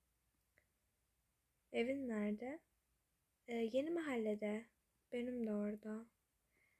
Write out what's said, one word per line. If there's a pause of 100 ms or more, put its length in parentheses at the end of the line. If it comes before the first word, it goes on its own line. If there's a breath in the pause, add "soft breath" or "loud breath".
(1700)
Evin
nerede? (880)
Ee,
yeni
mahallede. (460)
Benim
de
orada. (720 soft breath)